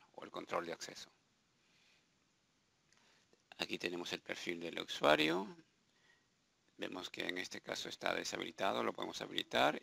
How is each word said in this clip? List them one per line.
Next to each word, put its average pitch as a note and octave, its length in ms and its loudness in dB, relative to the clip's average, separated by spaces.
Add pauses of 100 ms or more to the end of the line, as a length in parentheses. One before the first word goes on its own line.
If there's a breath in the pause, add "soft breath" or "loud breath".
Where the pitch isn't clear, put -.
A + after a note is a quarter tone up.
(140)
o - 100 -14
el - 80 -12
control F2 340 -2
de E2 80 -4
acceso. - 380 -12 (2500 soft breath)
Aquí F#2 200 0
tenemos F2 360 -2
el F2 80 -4
perfil F2 400 -4
del E2+ 180 -4
usuario. D#3 680 4 (1300 soft breath)
Vemos F#2 320 -6
que F2 180 -4
en F2+ 100 -2
este F#2 240 -6
caso - 280 -4
está - 240 0
deshabilitado, F#2+ 680 0
lo A2+ 120 0
podemos F#2 280 -4
habilitar A2 600 2